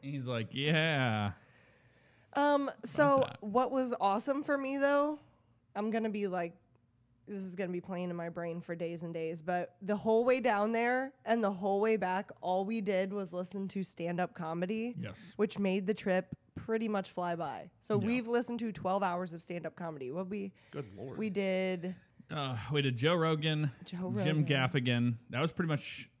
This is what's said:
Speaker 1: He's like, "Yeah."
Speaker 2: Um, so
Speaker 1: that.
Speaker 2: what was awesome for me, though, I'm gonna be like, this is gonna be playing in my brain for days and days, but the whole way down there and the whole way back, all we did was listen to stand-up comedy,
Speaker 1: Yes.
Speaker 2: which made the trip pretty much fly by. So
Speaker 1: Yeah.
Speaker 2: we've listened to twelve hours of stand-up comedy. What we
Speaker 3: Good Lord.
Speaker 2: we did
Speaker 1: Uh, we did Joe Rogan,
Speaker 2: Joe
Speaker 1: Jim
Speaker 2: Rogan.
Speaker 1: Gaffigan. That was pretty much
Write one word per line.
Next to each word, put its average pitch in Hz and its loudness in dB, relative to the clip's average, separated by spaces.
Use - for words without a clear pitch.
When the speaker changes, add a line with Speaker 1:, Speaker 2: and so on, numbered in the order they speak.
Speaker 1:
He's 139 -4
like, 117 -2
"Yeah." 135 2
Speaker 2:
Um, 285 4
so 285 4
Speaker 1:
that. - -10
Speaker 2:
what 240 2
was 254 0
awesome 240 2
for 294 2
me, 269 -2
though, 285 2
I'm 208 -2
gonna 220 0
be 202 -2
like, 175 -2
this 196 -8
is 180 -8
gonna 180 -4
be 175 -4
playing 180 -6
in 175 -4
my 170 -6
brain 170 -6
for 170 -8
days 165 -6
and 170 -6
days, 165 -4
but 180 -2
the 202 0
whole 226 4
way 254 6
down 214 2
there 254 0
and 226 2
the 196 4
whole 196 0
way 220 4
back, 185 0
all 185 2
we 226 -2
did 190 2
was 196 -4
listen 185 -4
to 196 -4
stand-up 175 -2
comedy, 185 -2
Speaker 1:
Yes. - -10
Speaker 2:
which - 0
made 190 2
the 214 0
trip 185 0
pretty 220 -2
much 202 -2
fly 175 -2
by. 131 -6
So 208 2
Speaker 1:
Yeah. 185 0
Speaker 2:
we've 240 0
listened 240 0
to 233 -4
twelve 190 0
hours 180 -2
of 165 -10
stand-up 170 -8
comedy. 151 -8
What 185 -4
we 196 -6
Speaker 3:
Good 143 -6
Lord. 120 -10
Speaker 2:
we 214 -2
did 185 0
Speaker 1:
Uh, 139 -2
we 147 4
did 131 2
Joe 151 4
Rogan, 156 2
Speaker 2:
Joe 180 -6
Speaker 1:
Jim 156 4
Speaker 2:
Rogan. - 4
Speaker 1:
Gaffigan. 123 4
That 120 -2
was 165 2
pretty 175 -2
much - -4